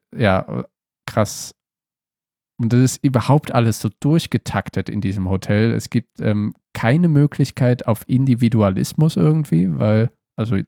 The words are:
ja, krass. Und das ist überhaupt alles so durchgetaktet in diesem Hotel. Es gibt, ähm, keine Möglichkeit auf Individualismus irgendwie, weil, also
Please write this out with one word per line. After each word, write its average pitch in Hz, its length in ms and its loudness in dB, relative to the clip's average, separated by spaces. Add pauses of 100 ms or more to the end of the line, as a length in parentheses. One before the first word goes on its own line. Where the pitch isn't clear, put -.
(140)
ja, 95 500 -2 (420)
krass. - 480 -4 (1040)
Und 117 140 0
das 123 80 6
ist 127 240 0
überhaupt 135 480 2
alles 113 280 0
so 113 80 -4 (120)
durchgetaktet - 880 -2
in 104 120 -6
diesem 95 280 -2
Hotel. 104 440 0
Es 110 180 -4
gibt, - 300 -6
ähm, 104 340 -2 (200)
keine 160 340 2
Möglichkeit 143 800 0
auf 113 200 -2
Individualismus 123 1080 2
irgendwie, 160 520 2 (100)
weil, 110 320 2 (260)
also 110 200 -2 (120)